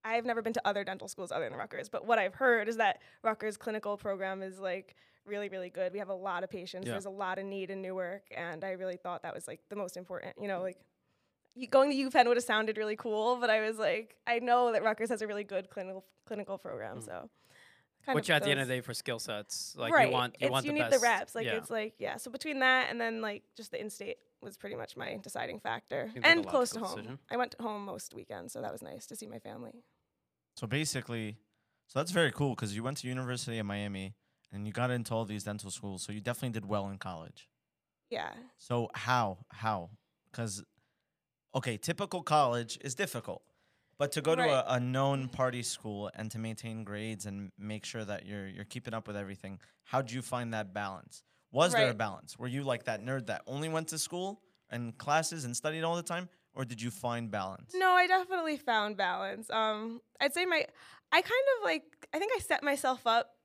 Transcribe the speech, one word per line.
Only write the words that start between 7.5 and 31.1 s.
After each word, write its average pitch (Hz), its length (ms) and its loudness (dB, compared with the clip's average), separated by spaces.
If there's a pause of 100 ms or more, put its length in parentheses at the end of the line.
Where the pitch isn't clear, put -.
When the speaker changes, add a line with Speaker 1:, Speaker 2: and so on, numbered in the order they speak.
Speaker 1:
in 190 140 -6
Newark, 185 400 -4 (120)
and 170 280 -6
I 190 80 -4
really 185 260 -6
thought 175 240 -6
that 170 140 -8
was, - 120 -10
like, 139 220 -12
the 208 60 -10
most 185 220 -6
important. 180 440 -10
You 208 60 -4
know, 185 140 -2
like, 185 160 -6 (800)
y-, 247 140 -8
going 269 220 10
to 269 40 4
UPenn 262 320 8
would 240 100 8
have 240 60 2
sounded 220 360 2
really 214 160 0
cool, 220 400 2
but 240 160 4
I 214 100 6
was 220 160 0
like, 220 480 0
I 240 140 2
know 240 320 6
that 214 100 4
Rutgers 220 280 2
has 220 120 0
a 214 60 -4
really 208 160 -4
good 190 260 -4
clinical, 190 340 -8 (220)
clinical 202 320 -6
program, 107 400 -8
Speaker 2:
Mm. 113 80 -12
Speaker 1:
so - 240 -10 (760)
kind 262 120 0
Speaker 2:
Which 170 140 2
Speaker 1:
of 156 80 8
Speaker 2:
at 147 60 4
the 143 60 2
end 139 100 4
of 135 80 2
Speaker 1:
those - 20 -6
Speaker 2:
the 127 80 2
day 123 40 -2
for 120 140 -8
skill 117 240 -4
sets, - 580 -8
like, 123 160 2
Speaker 1:
Right. 247 140 8
Speaker 2:
you - 60 2
want, 123 280 0
you 269 60 2
Speaker 1:
It's, - 40 2
Speaker 2:
want 262 140 2
Speaker 1:
you 294 60 0
Speaker 2:
the 294 80 0
Speaker 1:
need - 60 2
the - 60 -2
Speaker 2:
best. 247 120 6
Speaker 1:
reps. 233 320 2
Like, 226 100 -2
Speaker 2:
Yeah. 220 120 0
Speaker 1:
it's 220 120 -6
like, 220 300 -2
yeah. - 180 -4
So 240 140 -10
between 277 300 -4
that 254 280 8
and 233 100 -4
then, 226 220 -2
like, 208 220 -6 (120)
just 214 140 -16
the - 100 -6
in-state 202 380 -8 (240)
was - 160 -14
pretty - 180 -8
much - 220 -10
my - 200 -6
deciding - 420 -8
factor. - 460 -4
Speaker 2:
Seems 220 100 -12
like 123 100 -2
a - 40 10
Speaker 1:
And 339 180 6
close 254 240 2
to 220 80 -6
Speaker 2:
logical 226 80 -4
Speaker 1:
home. - 160 -6
Speaker 2:
decision. 131 160 -10 (100)
Speaker 1:
I 233 80 -2
went 240 240 0
home 208 240 -6
most - 300 -12
weekends, - 380 -10
so - 80 -8
that - 100 -6
was - 100 -10
nice - 240 -14
to 240 100 -14
see 214 120 -12
my 220 100 -14
family. 226 460 -14 (720)
Speaker 3:
So - 100 -8
basically, 117 720 -4 (480)